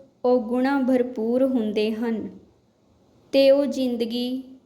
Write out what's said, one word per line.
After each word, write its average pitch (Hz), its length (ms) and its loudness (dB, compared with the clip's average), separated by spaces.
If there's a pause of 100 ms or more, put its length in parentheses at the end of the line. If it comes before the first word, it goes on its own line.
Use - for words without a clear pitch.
(260)
ਔਗੁਣਾ 254 640 0
ਭਰਪੂਰ 247 580 0
ਹੁੰਦੇ 214 460 -2
ਹਨ 220 480 -6 (920)
ਤੇ 269 200 6
ਉਹ 285 140 4
ਜ਼ਿੰਦਗੀ 240 760 -4 (220)